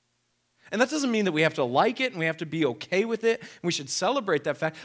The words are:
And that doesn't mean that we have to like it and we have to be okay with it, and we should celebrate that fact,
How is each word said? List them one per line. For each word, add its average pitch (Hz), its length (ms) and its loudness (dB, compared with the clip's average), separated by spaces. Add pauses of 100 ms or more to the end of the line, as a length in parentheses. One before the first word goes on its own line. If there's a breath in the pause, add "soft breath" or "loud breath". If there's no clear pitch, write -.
(720 soft breath)
And 208 80 -2
that 247 120 4
doesn't 277 200 0
mean 220 140 2
that 180 60 2
we 151 100 2
have 156 140 4
to 151 80 2
like 156 360 2
it 254 120 0
and 185 80 -10
we 165 80 0
have 160 100 -2
to 170 80 -8
be 156 200 -2
okay 175 400 0
with 226 180 -4
it, 226 180 2
and - 220 -18
we 175 80 0
should 143 180 -6
celebrate 196 540 0
that 147 140 -2
fact, 160 280 -4